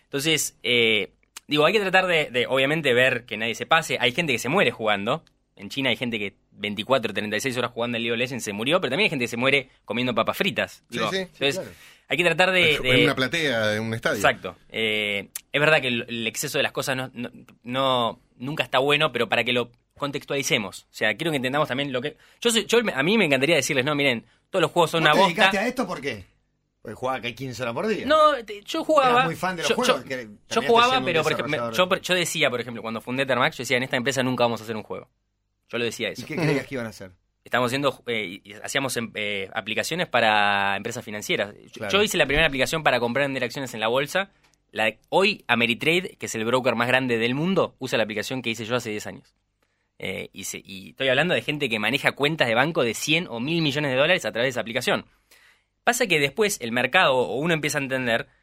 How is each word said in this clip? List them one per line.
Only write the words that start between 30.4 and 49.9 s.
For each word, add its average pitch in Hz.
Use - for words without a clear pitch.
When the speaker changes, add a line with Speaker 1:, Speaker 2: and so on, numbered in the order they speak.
Speaker 3:
terminaste -
Speaker 1:
jugaba, 240
Speaker 3:
siendo 262
un 254
Speaker 1:
pero, 160
por 151
ejemplo, 147
Speaker 3:
desarrollador. 156
Speaker 1:
yo, -
yo 180
decía, 165
por 120
ejemplo, 113
cuando 113
fundé 127
Termax, 131
yo 131
decía, 127
"En 123
esta 135
empresa 127
nunca 123
vamos 117
a 110
hacer 110
un 101
juego". -
Yo 117
lo 120
decía 110
eso. 117
Speaker 3:
¿Y -
qué 156
creías 156
que -
iban 120
a 110
hacer? 95
Speaker 1:
Estamos 120
haciendo, 135
eh, 107
y, 101
y 101
hacíamos, 135
em, 113
eh, 104
aplicaciones 110
para 104
empresas 117
financieras. 104
Yo, -
Speaker 3:
Claro. 104
Speaker 1:
yo 196
hice 190
la 147
primera 147
aplicación 139
para 135
comprar 120
y -
vender 135
acciones 123
en 110
la 110
bolsa. 147
La, 110
hoy 190
Ameritrade, 120
que 113
es -
el 113
broker 123
más 120
grande 127
del 120
mundo, 156
usa 131
la 113
aplicación 107
que 117
hice 113
yo 120
hace 117
diez 107
años. -